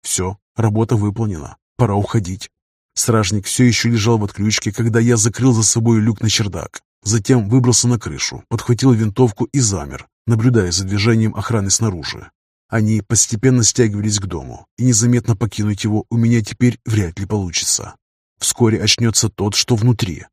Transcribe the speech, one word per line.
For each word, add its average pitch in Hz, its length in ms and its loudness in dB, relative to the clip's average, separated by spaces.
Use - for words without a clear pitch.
Все, 95 360 -4
работа 110 400 0
выполнена, 104 600 -4
пора 110 180 2
уходить. 101 560 -4
Стражник 104 520 0
все - 180 2
еще 120 240 2
лежал 117 300 2
в 104 60 -2
отключке, 104 480 -2
когда 117 280 0
я 117 160 4
закрыл 123 360 2
за 110 100 2
собой 113 380 2
люк 110 200 0
на 110 100 0
чердак. 90 520 -4
Затем 110 460 2
выбрался 120 400 4
на 120 100 2
крышу, - 500 -8
подхватил 123 440 2
винтовку 113 540 0
и 139 140 -2
замер, 80 460 -4
наблюдая 113 440 2
за 98 140 -4
движением 110 500 0
охраны 104 360 -2
снаружи. 92 600 -4
Они 107 340 0
постепенно 120 600 0
стягивались 104 560 0
к 95 60 -8
дому, 65 400 -12
и 120 60 -2
незаметно 120 520 2
покинуть 104 480 -4
его 107 260 -2
у 113 60 -2
меня 117 260 2
теперь 117 440 0
вряд 104 320 -2
ли 98 80 -6
получится. - 680 -4
Вскоре 107 440 2
очнется 110 460 0
тот, 101 260 -4
что - 220 0
внутри, 104 560 0